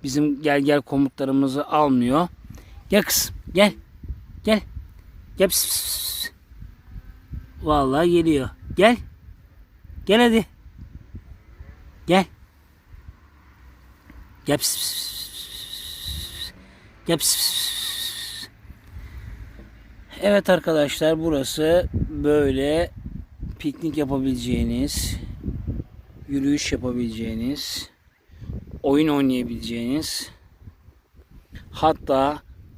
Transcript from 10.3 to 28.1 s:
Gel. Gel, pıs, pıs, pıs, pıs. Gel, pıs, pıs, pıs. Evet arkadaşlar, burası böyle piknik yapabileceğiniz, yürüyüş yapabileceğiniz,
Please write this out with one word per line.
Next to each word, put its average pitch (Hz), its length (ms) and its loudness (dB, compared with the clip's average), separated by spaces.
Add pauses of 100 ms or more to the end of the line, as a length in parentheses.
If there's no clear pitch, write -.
Gel. 180 180 6 (2250)
Gel, 143 120 2
pıs, - 180 0
pıs, - 180 -4
pıs, - 360 -8 (1000)
pıs. - 200 -12 (540)
Gel, 165 120 2
pıs, - 180 0
pıs, - 160 0
pıs. - 960 -6 (1700)
Evet 202 280 4
arkadaşlar, 160 680 4
burası 160 680 2 (200)
böyle 147 840 2 (680)
piknik 147 380 -6
yapabileceğiniz, 127 1200 0 (1120)
yürüyüş 139 440 0
yapabileceğiniz, 120 1160 -4 (920)